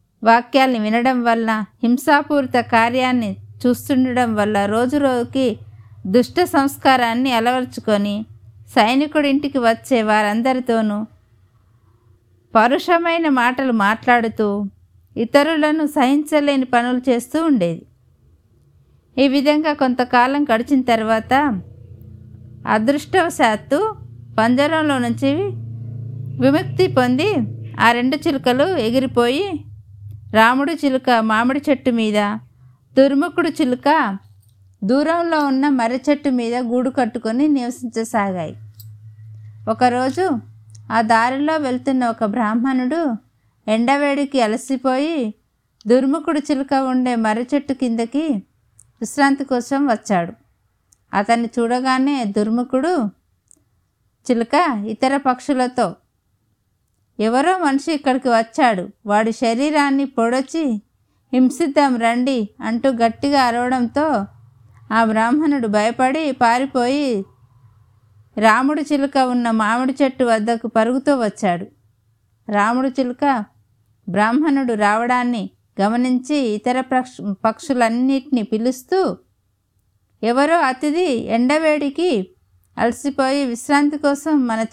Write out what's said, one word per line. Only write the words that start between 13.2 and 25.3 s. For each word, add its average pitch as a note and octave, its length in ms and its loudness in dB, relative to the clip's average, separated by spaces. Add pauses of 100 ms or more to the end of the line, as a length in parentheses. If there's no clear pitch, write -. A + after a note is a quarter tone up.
మాటలు B3+ 440 0
మాట్లాడుతూ, A3 920 0 (520)
ఇతరులను D4+ 680 2
సహించలేని C#4+ 800 0
పనులు B3 460 0
చేస్తూ B3+ 360 0
ఉండేది. F#3 400 0 (1300)
ఈ C#4 100 4
విధంగా D4 440 2
కొంతకాలం B3+ 720 0
గడిచిన B3 380 0
తర్వాత, A3+ 800 0 (1040)
అదృష్టవశాత్తు D4 1300 0 (420)
పంజరంలో C#4+ 600 2
నుంచి A#3+ 360 0 (1040)